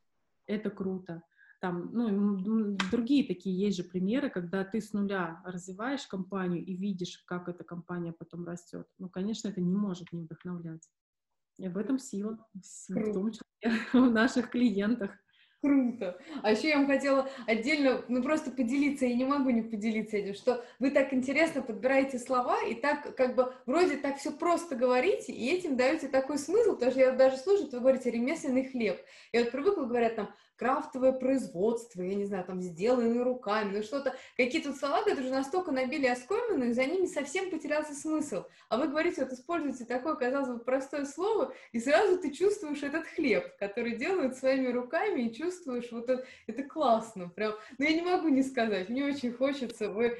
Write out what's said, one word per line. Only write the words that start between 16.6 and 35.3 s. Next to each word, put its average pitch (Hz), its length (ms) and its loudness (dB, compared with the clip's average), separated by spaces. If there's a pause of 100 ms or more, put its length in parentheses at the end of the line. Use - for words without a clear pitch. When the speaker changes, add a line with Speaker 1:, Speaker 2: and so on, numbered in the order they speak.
Speaker 2:
я 294 100 4
вам 285 100 6
хотела 269 420 4 (180)
отдельно, 254 600 2
ну, 247 120 0
просто 302 300 0
поделиться, 277 540 0
я 240 100 2
не 254 80 2
могу 269 260 2
не 226 120 4
поделиться 214 560 -2
этим, 196 160 -4
что - 280 -2 (180)
вы 269 120 0
так 269 220 2
интересно 277 480 2
подбираете 262 580 0
слова 262 500 0
и 339 60 -4
так, 294 400 -2
как 247 220 0
бы, 247 160 2 (120)
вроде 294 300 4
так 269 220 -2
всё - 160 -6
просто 330 420 0
говорите, 254 560 2
и 202 180 -2
этим 349 280 0
даёте 277 320 2
такой 269 280 2
смысл, 392 360 4
потому 247 180 2
что 262 80 2
я 262 120 8
вот 226 60 0
даже 262 200 8
слушаю, 392 340 2
вы 240 80 -6
говорите 247 320 4
«ремесленный 262 580 0
хлеб». 208 300 -2 (320)
Я 233 120 4
вот 233 80 -2
привыкла, 294 340 2
говорят, 233 320 2
там, - 140 -4 (260)
«крафтовое 262 560 2
производство», 233 880 0
я 190 140 -2
не 202 100 0
знаю, 196 180 -2
там, 185 180 -6
«сделанное 226 600 2
руками», 214 540 0
ну, 214 60 -2
что-то, 277 300 -4 (220)
какие-то 262 380 0
слова, 294 300 0
которые 277 200 2
уже 254 80 -2